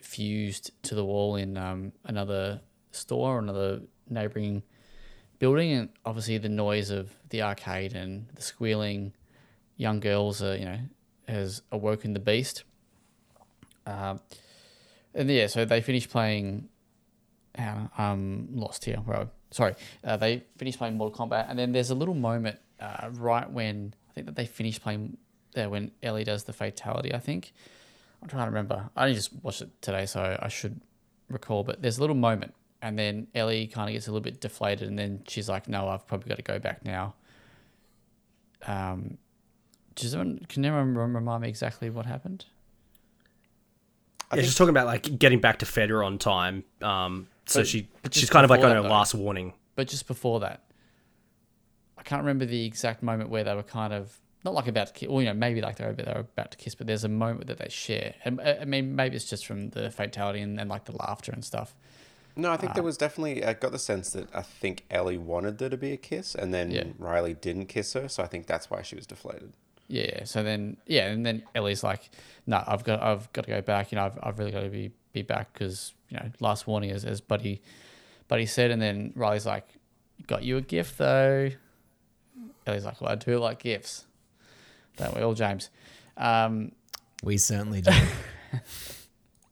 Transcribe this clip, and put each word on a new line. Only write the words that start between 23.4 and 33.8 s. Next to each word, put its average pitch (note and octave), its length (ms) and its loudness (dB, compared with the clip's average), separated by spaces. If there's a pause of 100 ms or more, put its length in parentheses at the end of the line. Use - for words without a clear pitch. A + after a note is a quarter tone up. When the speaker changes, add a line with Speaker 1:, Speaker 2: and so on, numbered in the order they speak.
Speaker 1:
when G#2 440 -4 (160)
I - 20 -20
think D3 140 -10
that A2 100 -10
they A#2+ 100 -2
finish A2 340 -4
playing, G#2+ 360 -6 (400)
uh, A#2 140 0
when G2+ 220 -4 (100)
Ellie A2 220 -2
does G#2 200 -4
the A2 80 -12
fatality. A2+ 640 -6
I A#2+ 60 -4
think E3 320 -6 (720)
I'm E3+ 60 -16
trying C3+ 180 -4
to A2 40 -2
remember. G#2 460 -2
I C3 80 4
only C3+ 100 6
just G#2 180 -2 (100)
watched - 200 -8
it F#2 80 -14 (120)
today, G2 240 -2
so F#2+ 340 -2
I - 80 -4
should - 320 -6 (480)
recall. G#2+ 360 -2
But - 160 -6
there's A#2+ 180 0
a - 20 -6
little D3+ 160 4
moment, A2+ 380 4 (280)
and G#2+ 160 -4
then G#2 360 -2
Ellie A2 340 0
kinda G#2+ 240 -4